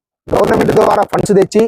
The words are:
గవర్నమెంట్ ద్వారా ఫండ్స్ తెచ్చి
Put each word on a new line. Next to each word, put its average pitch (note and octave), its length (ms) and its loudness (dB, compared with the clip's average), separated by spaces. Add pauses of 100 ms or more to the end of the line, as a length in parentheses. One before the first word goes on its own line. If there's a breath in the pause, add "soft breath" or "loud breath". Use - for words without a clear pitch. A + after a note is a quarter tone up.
(300)
గవర్నమెంట్ G#3 500 0
ద్వారా G#3 340 0
ఫండ్స్ F3+ 280 -2
తెచ్చి G#3+ 280 0